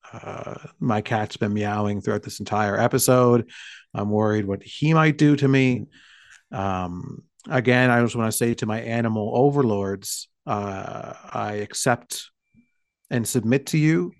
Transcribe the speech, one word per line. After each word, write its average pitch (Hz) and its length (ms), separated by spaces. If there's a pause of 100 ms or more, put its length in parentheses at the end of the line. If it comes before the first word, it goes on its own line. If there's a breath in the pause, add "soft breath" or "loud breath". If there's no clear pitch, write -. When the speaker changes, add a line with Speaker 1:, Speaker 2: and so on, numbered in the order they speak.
(140)
Speaker 1:
Uh, - 420 (240)
my 113 220
cat's 107 340
been 104 180
meowing 104 460
throughout 104 220
this - 180
entire 104 400
episode. 120 720 (440 loud breath)
I'm 104 180
worried 107 340
what 98 160
he - 320
might 156 240
do 147 180
to 139 120
me. 131 400 (680 soft breath)
Speaker 2:
Mm-hmm. - 20
Speaker 1:
Um, 92 680 (260)
again, 127 400
I 120 120
just 120 140
wanna 113 160
say 117 240
to 117 120
my 110 140
animal 113 520
overlords, 113 960 (160)
uh, 101 680 (200)
I 107 220
accept - 760 (800)
and 117 180
submit 123 400
to 160 120
you 165 400